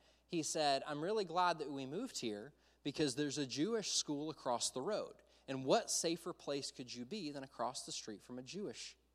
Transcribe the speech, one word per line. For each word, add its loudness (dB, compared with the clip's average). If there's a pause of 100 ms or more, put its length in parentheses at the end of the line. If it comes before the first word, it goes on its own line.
(300)
He 0
said, 4
"I'm -2
really 2
glad 4
that -2
we -4
moved -4
here -4 (300)
because 2
there's 0
a 2
Jewish 0
school 0
across 0
the -2
road. -2 (280)
And -2
what 6
safer 0
place -4
could -10
you -6
be -6
than -8
across -4
the -8
street -8
from -10
a -10
Jewish -8 (180)